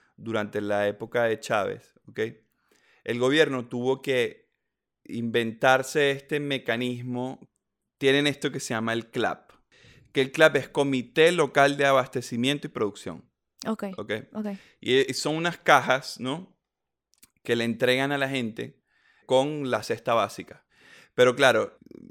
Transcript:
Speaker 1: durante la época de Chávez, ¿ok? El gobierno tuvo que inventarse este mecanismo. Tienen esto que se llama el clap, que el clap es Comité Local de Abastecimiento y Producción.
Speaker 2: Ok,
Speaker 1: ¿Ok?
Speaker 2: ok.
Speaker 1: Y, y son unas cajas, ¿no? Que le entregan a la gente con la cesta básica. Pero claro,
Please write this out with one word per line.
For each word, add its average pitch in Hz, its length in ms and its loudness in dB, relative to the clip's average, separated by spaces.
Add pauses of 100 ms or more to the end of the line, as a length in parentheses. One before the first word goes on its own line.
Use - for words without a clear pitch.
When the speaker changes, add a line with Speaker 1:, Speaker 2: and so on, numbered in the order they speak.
(180)
Speaker 1:
durante 107 440 -4
la 104 260 0
época 113 380 -2
de 113 140 0
Chávez, 101 540 -4 (140)
¿ok? 90 120 -12 (840)
El 120 160 -4
gobierno 135 480 2
tuvo 127 340 -2
que 123 480 -4 (560)
inventarse 120 1080 0
este 139 280 -6
mecanismo. 123 1000 -6 (600)
Tienen 139 260 4
esto 139 260 -2
que 131 80 -8
se - 140 -8
llama 113 200 -2
el 117 180 -6
clap, 104 400 -4 (600)
que 139 100 0
el 131 100 -2
clap 156 240 6
es 135 140 -2
Comité 143 640 2
Local 143 460 2
de 143 80 0
Abastecimiento 131 840 0
y 143 40 -12
Producción. 101 540 -6 (420)
Speaker 2:
Ok, 220 180 -6 (120)
Speaker 1:
¿Ok? 196 160 -8 (200)
Speaker 2:
ok. 214 140 -8 (340)
Speaker 1:
Y, 131 280 2
y 131 40 -6
son 151 240 -4
unas 165 200 -4
cajas, 131 600 2
¿no? 139 340 -10 (920)
Que 117 120 0
le 117 80 0
entregan 127 480 0
a 143 60 -2
la 139 100 -2
gente 123 540 -8 (440)
con 139 460 0
la 107 120 0
cesta 117 300 -2
básica. 101 520 -2 (500)
Pero 123 200 6
claro, 120 420 4 (340)